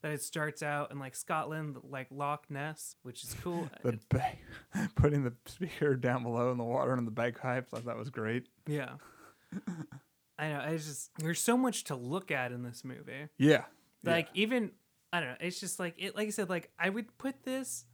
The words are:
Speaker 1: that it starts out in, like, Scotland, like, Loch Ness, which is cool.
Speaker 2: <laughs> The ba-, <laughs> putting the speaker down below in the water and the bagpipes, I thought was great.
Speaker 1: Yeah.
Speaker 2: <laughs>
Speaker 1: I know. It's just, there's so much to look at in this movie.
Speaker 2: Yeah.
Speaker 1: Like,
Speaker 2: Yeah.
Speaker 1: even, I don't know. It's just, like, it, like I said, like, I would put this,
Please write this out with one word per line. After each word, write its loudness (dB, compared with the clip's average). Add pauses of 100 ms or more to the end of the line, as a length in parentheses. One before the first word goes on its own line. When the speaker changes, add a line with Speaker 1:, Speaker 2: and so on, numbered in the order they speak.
Speaker 1:
that -2
it -2
starts -2
out 0
in, -6
like, -8
Scotland, -2
like, -8
Loch -2
Ness, -6
which -12
is -10
cool. -2
Speaker 2:
<laughs> -14
The 2 (120)
ba-, 4 (540)
<laughs> -18
putting 6
the 0 (140)
speaker 2
down 2
below 2
in 0
the 0
water 2
and 2
the -2
bagpipes, 0
I -6
thought -4
was -6
great. 0 (200)
Speaker 1:
Yeah. -4 (560)
Speaker 2:
<laughs> -8 (800)
Speaker 1:
I -2
know. -4
It's -4
just, -10
there's 0
so 4
much 2
to -4
look -4
at 0
in -6
this -10
movie. -10 (100)
Speaker 2:
Yeah. 8 (400)
Speaker 1:
Like, 4
Speaker 2:
Yeah. 4
Speaker 1:
even, 2 (420)
I 2
don't -2
know. -8
It's -4
just, -6
like, -2
it, -6
like 0
I -2
said, -2
like, -2
I 4
would -4
put -4
this, -6